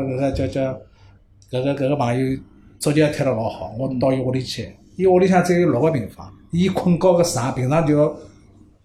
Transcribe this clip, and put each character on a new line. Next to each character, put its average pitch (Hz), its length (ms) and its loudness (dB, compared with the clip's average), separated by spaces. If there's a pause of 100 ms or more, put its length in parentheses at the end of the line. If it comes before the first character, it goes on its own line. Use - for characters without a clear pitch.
搿 131 180 -4
个， 135 140 0
叫， 135 140 -2
叫 135 140 -4 (880)
搿 127 140 -4
个， 139 120 0
搿 135 140 -2
个 147 60 0
朋 123 240 0
友 131 180 -2 (400)
足 - 140 -2
球 143 60 0
也 151 120 4
踢 147 140 -4
得 131 80 0
老 110 180 -4
好， - 300 -10
我 135 200 -4
到 131 140 2
伊 131 60 -2
屋 127 120 -2
里 127 120 -4
去， 107 320 -10 (220)
伊 185 100 2
屋 185 100 6
里 185 100 4
向 180 160 4
只 175 160 2
有 165 120 2
六 120 100 0
个 160 80 2
平 117 200 -2
方， - 220 -18 (200)
伊 180 180 2
困 180 300 0
觉 185 140 4
个 170 100 4
床， 123 320 -2
平 127 120 -2
常 156 200 2
就 147 100 4
要 151 180 2 (680)